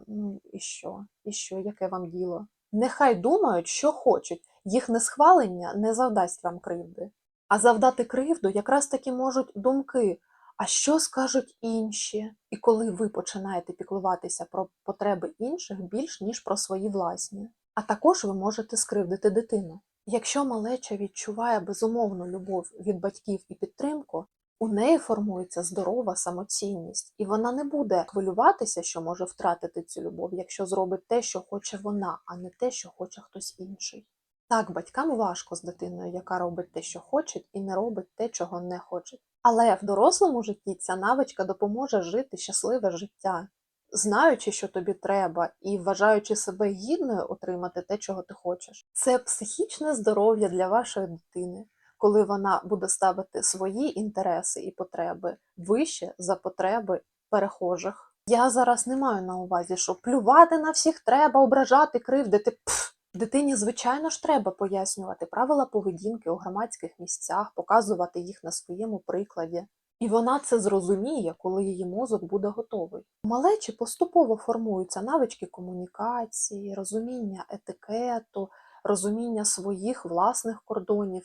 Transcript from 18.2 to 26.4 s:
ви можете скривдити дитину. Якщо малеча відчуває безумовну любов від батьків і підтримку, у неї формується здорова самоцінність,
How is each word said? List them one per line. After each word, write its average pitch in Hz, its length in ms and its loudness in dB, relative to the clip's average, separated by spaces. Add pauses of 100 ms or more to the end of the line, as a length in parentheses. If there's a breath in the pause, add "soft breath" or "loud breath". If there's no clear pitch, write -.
ви 196 80 -2
можете 214 440 -4
скривдити 196 520 0
дитину. 196 500 -2 (280)
Якщо 233 380 0
малеча 233 500 -4
відчуває 208 640 -2
безумовну 196 680 -2
любов 185 400 -4 (120)
від 190 200 -2
батьків 196 400 -4 (100)
і - 60 -14
підтримку, 285 680 -6 (340)
у 226 80 -2
неї 226 300 4
формується 208 680 -2
здорова 190 520 -2
самоцінність, 180 1000 -6